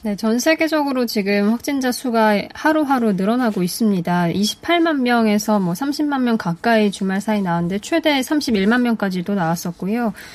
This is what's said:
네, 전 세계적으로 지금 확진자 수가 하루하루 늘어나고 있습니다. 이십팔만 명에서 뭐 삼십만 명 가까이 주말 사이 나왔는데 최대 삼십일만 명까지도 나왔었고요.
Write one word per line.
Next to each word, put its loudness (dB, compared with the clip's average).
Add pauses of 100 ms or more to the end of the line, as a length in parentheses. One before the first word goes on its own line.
네, -4
전 0
세계적으로 0
지금 0
확진자 -2
수가 0
하루하루 2
늘어나고 0
있습니다. 0
이십팔만 0
명에서 2
뭐 0
삼십만 -2
명 2
가까이 2
주말 -2
사이 -2
나왔는데 -2
최대 0
삼십일만 0
명까지도 -2
나왔었고요. -2 (220)